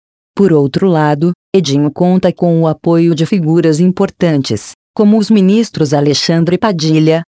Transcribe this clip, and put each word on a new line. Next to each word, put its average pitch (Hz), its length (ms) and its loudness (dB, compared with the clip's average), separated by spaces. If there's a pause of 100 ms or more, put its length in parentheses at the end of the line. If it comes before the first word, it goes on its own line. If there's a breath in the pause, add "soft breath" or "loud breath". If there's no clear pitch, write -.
(340)
Por 196 180 2
outro 151 360 0
lado, 156 440 0 (220)
Edinho 147 360 0
conta 180 420 0
com 165 300 0
o 160 40 0
apoio 170 480 0
de 156 120 -2
figuras 165 520 0
importantes, 175 920 -2 (240)
como 214 240 2
os 208 120 -2
ministros 196 640 0
Alexandre 160 640 0
Padilha, 160 640 0 (120)